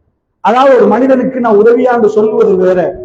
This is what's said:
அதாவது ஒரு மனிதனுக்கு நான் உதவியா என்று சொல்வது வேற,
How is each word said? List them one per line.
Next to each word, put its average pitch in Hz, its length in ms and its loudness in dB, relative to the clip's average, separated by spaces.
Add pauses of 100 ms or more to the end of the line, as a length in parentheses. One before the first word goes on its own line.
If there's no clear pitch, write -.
(400)
அதாவது 254 360 2
ஒரு 208 120 2
மனிதனுக்கு 262 520 -2
நான் 226 180 0
உதவியா 247 360 2
என்று 214 160 0
சொல்வது 214 460 0
வேற, 180 500 -2